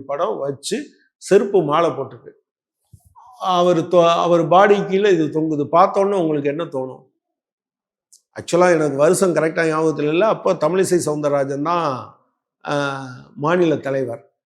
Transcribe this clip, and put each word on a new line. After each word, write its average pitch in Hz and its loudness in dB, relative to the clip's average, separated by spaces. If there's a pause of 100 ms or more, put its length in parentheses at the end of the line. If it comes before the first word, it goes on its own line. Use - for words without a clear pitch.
படம் 165 -4
வச்சு 139 -8 (320)
செருப்பு 202 2
மாலை 156 2
போட்டிருக்கு. 123 -10 (1080)
அவரு 180 2
தொ-, 170 4
அவர் 170 2
பாடி 196 6
கீழே 196 2
இது 160 2
தொங்குது. 151 -4
பார்த்தோன்னே 196 2
உங்களுக்கு 156 -2
என்ன 151 -4
தோணும்? 135 -10 (1300)
ஆக்சுவலா 175 2
எனக்கு 151 -2
வருஷம் 160 2
கரெக்டா 160 -2
ஞாபகத்துல 156 -2
இல்ல. 170 0
அப்போ 190 0
தமிழிசை 175 0
சவுந்தரராஜன் 143 -2
தான், 147 -4 (500)
ஆ, 143 -4 (320)
மாநில 165 0
தலைவர். 131 -8 (140)